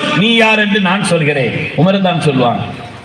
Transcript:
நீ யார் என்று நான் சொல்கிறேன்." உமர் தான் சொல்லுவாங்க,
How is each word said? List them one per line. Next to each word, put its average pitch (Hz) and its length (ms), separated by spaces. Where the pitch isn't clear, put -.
நீ 226 180
யார் 220 240
என்று 208 200
நான் 190 240
சொல்கிறேன்." 147 720
உமர் 190 240
தான் 170 200
சொல்லுவாங்க, 127 420